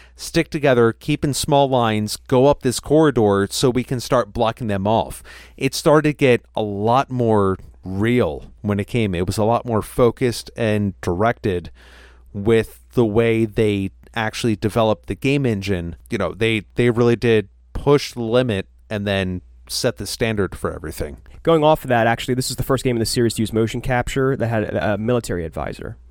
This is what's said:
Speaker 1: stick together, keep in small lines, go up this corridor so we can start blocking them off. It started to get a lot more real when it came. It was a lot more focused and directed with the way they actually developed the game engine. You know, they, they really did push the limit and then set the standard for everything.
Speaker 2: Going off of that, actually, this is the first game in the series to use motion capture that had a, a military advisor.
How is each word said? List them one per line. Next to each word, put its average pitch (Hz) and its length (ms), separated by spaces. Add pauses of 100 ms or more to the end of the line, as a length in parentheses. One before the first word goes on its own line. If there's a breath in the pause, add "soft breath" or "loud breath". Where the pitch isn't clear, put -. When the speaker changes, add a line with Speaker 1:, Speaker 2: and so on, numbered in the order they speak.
(180 loud breath)
Speaker 1:
stick - 320
together, 127 420
keep - 320
in 143 100
small 139 360
lines, 110 480
go 131 300
up 143 160
this 123 180
corridor 117 680
so - 200
we 120 160
can 127 160
start 117 320
blocking 113 340
them 98 180
off. - 380 (320 loud breath)
It 131 180
started 151 360
to 147 40
get 123 300 (100)
a 110 80
lot 107 480
more 110 480 (240)
real 95 680 (100)
when 104 160
it 101 100
came. 107 280
It 90 100
was - 120
a 104 80
lot 117 200
more 113 160
focused 120 760
and 107 420
directed 92 720 (600 soft breath)
with 110 500 (100)
the 120 120
way 113 400
they 104 460 (240)
actually 110 420
developed 110 500
the 101 80
game 139 300
engine. 95 500 (140)
You 117 80
know, 85 160
they, 110 320 (100)
they 120 140
really 120 260
did 110 320 (240)
push - 400
the 120 100
limit 113 460 (220)
and 104 180
then 95 340 (280)
set - 260
the 101 120
standard 104 500
for 80 160
everything. 78 440 (300 soft breath)
Speaker 2:
Going 165 160
off 156 220
of - 20
that, 117 200
actually, 117 260
this 127 160
is 127 80
the - 60
first 131 200
game 123 140
in - 20
the 110 60
series 117 300
to 113 60
use 107 120
motion 113 260
capture 131 560
that 113 140
had 110 160
a, 104 300
a - 20
military 110 480
advisor. - 500 (160)